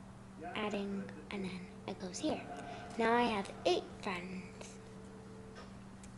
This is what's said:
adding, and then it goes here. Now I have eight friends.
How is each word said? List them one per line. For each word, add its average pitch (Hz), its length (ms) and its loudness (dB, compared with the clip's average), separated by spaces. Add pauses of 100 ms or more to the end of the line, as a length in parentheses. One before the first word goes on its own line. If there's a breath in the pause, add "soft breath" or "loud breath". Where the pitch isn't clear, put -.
(560)
adding, 202 480 2 (280)
and 196 140 0
then 180 140 -2 (280)
it 196 140 -4
goes 185 180 -2
here. 302 220 4 (560 loud breath)
Now 226 160 8
I 240 80 10
have 220 280 4 (160)
eight - 200 8 (160)
friends. 185 760 -4 (1400)